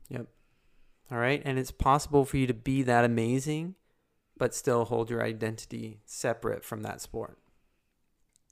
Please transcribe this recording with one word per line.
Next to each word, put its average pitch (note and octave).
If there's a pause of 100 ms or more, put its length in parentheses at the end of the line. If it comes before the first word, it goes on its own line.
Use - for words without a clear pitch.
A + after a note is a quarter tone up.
Yep. B2 (840)
All B2
right. C3
And C3+
it's C3
possible C#3
for C3+
you C3
to B2+
be C3
that A#2+
amazing, C3 (640)
but B2
still A#2+
hold A#2
your A#2
identity A2+
separate A2+
from G#2+
that G#2+
sport. - (1120)